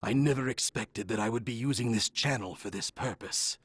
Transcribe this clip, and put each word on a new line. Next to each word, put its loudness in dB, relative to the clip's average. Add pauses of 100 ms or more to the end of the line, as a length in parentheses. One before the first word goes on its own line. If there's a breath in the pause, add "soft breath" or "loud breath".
I 0
never 4
expected -4
that 0
I 2
would -2
be -4
using 0
this 4
channel -2
for -8
this -4
purpose. -4